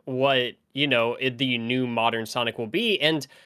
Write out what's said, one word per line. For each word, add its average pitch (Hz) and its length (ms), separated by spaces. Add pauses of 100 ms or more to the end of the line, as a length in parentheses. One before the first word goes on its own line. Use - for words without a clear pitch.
what, 131 480 (220)
you 143 140
know, 120 260
it, 131 240
the 127 200
new 123 300
modern 113 380
Sonic 120 320
will 113 100
be. 202 320
And 151 260 (200)